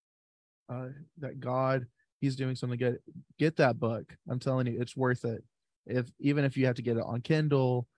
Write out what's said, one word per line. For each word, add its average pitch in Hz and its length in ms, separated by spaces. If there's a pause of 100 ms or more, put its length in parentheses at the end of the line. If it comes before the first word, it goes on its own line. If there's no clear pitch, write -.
(680)
uh, 127 200 (300)
that 135 200
God, 131 460 (340)
he's 135 160
doing 131 200
something 123 220
good. 123 220 (400)
Get 156 160
that 123 240
book. 113 340 (160)
I'm 123 100
telling 131 280
you, 117 140
it's 120 160
worth 127 260
it. 113 220 (420)
If, 123 200 (120)
even 143 240
if 135 140
you 131 80
have 123 100
to 127 60
get 117 160
it 113 80
on 120 160
Kindle, 135 680 (100)